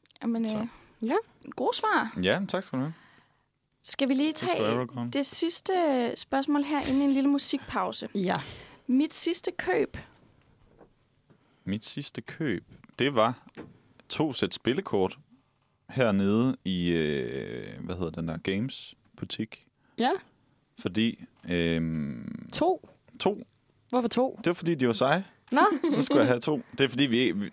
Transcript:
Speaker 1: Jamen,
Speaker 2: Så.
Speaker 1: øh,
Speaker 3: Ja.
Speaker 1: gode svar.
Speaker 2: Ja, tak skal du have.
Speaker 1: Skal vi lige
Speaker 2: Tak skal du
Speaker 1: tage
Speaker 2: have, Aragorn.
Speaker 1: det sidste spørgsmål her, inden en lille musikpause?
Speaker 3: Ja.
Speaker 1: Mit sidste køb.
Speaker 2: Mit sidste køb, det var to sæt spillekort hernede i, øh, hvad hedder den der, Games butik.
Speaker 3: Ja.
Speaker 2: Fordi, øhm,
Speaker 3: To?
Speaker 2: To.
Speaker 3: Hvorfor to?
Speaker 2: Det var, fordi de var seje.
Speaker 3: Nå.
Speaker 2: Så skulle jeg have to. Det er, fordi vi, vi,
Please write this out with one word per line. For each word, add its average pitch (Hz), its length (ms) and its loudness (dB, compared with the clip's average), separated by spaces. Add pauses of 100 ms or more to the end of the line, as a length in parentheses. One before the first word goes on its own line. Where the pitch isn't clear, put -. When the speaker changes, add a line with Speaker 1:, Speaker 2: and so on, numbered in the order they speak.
(220)
Speaker 1:
Jamen, 226 280 -4
Speaker 2:
Så. 214 80 -4
Speaker 1:
øh, 226 100 -6 (420)
Speaker 3:
Ja. 302 60 0 (400)
Speaker 1:
gode 359 220 -2
svar. 339 360 0 (100)
Speaker 2:
Ja, 123 240 2
tak 190 160 -4
skal - 160 -6
du 131 40 -2
have. 160 100 -6 (880)
Speaker 1:
Skal - 280 -2
vi 277 40 2
lige 302 200 0
Speaker 2:
Tak - 40 -4
skal 359 120 -2
du 339 80 0
Speaker 1:
tage - 120 0
Speaker 2:
have, 120 80 2
Aragorn. 123 320 -4
Speaker 1:
det 277 160 -2
sidste - 480 -2 (440)
spørgsmål 285 460 0
her, 285 180 -2
inden 269 200 2
en 277 100 4
lille 269 180 4
musikpause? 269 840 -2
Speaker 3:
Ja. 185 200 0 (520)
Speaker 1:
Mit 269 260 2
sidste - 380 -2
køb. - 460 0 (1700)
Speaker 2:
Mit 101 200 -6
sidste - 360 -10
køb, 120 420 -4 (360)
det 135 160 2
var 117 220 4 (720)
to 151 240 -2
sæt 98 200 -2
spillekort 113 640 0 (720)
hernede 110 760 2
i, 90 240 0
øh, 64 960 -2
hvad 87 100 -8
hedder 87 160 -4
den 82 160 -6
der, 80 100 -6
Games 101 580 -4 (220)
butik. - 480 -8 (320)
Speaker 3:
Ja. 240 120 2 (680)
Speaker 2:
Fordi, 107 460 -2 (240)
øhm, 82 1040 -2
Speaker 3:
To? 339 360 0 (300)
Speaker 2:
To. 202 240 0 (460)
Speaker 3:
Hvorfor 240 180 2
to? 254 300 2
Speaker 2:
Det 208 100 -2
var, 175 60 4
fordi 170 220 0
de 127 120 2
var 117 60 4
seje. 143 320 2 (260)
Speaker 3:
Nå. 277 100 6 (320)
Speaker 2:
Så 254 100 2
skulle 285 160 4
jeg 135 80 6
have 123 120 4
to. 151 220 0 (100)
Det 127 120 0
er, 135 40 6
fordi 131 180 2
vi, 120 260 4
vi, 98 220 -2